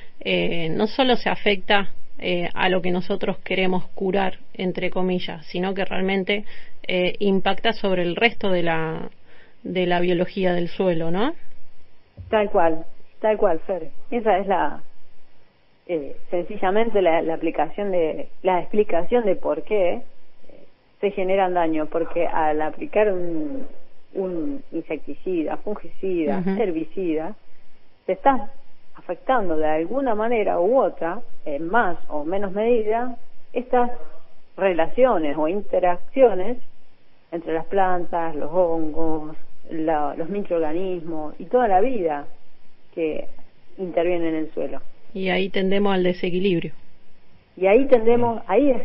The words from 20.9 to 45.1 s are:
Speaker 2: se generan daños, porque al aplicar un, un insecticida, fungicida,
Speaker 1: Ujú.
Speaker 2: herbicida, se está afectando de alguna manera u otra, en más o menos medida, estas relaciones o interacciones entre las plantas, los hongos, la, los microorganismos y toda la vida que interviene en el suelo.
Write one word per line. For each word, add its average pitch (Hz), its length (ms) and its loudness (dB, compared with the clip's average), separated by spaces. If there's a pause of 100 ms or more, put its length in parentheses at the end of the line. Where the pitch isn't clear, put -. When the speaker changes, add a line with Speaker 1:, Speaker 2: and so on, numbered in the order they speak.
Speaker 2:
se 202 100 0
generan 190 420 0
daños, 160 360 0
porque 165 380 0
al 156 340 0
aplicar 160 500 0
un, 269 560 0 (460)
un 151 580 -4
insecticida, 160 880 -4
fungicida, 190 840 -2
Speaker 1:
Ujú. 196 220 -2
Speaker 2:
herbicida, 165 720 -4 (720)
se 190 80 -2
está 269 380 2 (440)
afectando 180 640 0
de 156 100 4
alguna 208 480 0
manera 214 440 0
u 226 200 4
otra, 175 400 0 (240)
en 156 240 -2
más 214 300 2 (100)
o 151 160 -2
menos 190 300 0
medida, 226 640 0 (360)
estas 247 380 2 (640)
relaciones 170 840 2
o 156 100 0
interacciones 196 1120 2 (720)
entre 165 220 -6
las 165 120 -2
plantas, 180 680 2
los 147 180 2
hongos, 160 840 4 (340)
la, 156 460 0
los 165 140 -4
microorganismos 170 1120 -2
y 185 60 -10
toda 247 220 2
la 190 140 6
vida 165 440 0 (680)
que 160 340 -2 (500)
interviene 175 520 0
en 160 60 -2
el 156 180 -4
suelo. - 260 -2 (340)